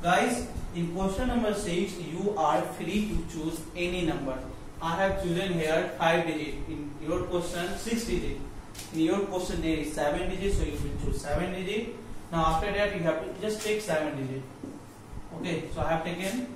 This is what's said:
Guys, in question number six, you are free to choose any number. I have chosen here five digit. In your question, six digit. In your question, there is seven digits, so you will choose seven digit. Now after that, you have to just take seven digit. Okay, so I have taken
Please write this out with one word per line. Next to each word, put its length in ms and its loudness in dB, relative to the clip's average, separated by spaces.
Guys, 420 4
in 180 -2
question 360 0
number 240 2
six, 440 0
you 380 -2
are 260 4
free 340 0
to 260 0
choose 280 -2
any 300 0
number. 320 0
I 140 0
have 280 2
chosen 300 2
here 440 2
five 300 4
digit. 280 -2
In 240 -6
your 200 0
question, 560 0
six 280 0
digit. 320 0
In 60 0
your 200 6
question, 420 0
there 160 2
is 160 -2
seven 360 2
digits, 280 2
so 80 4
you 60 0
will 340 -2
choose 160 2
seven 320 0
digit. 420 -2
Now 160 2
after 260 2
that, 220 2
you 80 0
have 200 2
to 180 -6
just 200 0
take 180 2
seven 380 0
digit. 240 -4
Okay, 240 -2
so 80 -2
I 120 4
have 100 2
taken 520 -2